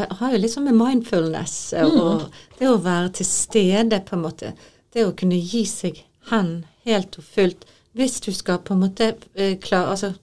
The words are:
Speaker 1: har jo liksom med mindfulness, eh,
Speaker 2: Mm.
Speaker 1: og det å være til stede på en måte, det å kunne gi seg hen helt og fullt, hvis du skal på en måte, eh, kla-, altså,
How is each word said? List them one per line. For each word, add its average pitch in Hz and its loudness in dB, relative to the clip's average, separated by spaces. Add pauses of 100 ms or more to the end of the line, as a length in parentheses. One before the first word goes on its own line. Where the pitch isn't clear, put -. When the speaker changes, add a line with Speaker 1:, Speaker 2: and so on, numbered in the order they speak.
(200)
Speaker 1:
har 254 -2
jo 247 2
liksom 226 -2
med 269 4
mindfulness, 190 0
eh, 165 0
Speaker 2:
Mm. 226 6
Speaker 1:
og 165 2 (380)
det 254 2
å 247 6
være 180 0
til 190 -4
stede 208 2
på - -10
en 175 -2
måte, 151 -8 (400)
det 226 0
å 180 -2
kunne 180 2
gi 208 -2
seg - -6 (260)
hen 170 0 (200)
helt 202 -2
og 151 -20
fullt, - 0 (300)
hvis 254 0
du 202 -4
skal 180 -2
på 190 -4
en 190 4
måte, 220 0 (200)
eh, 196 0
kla-, 185 0
altså, 196 -4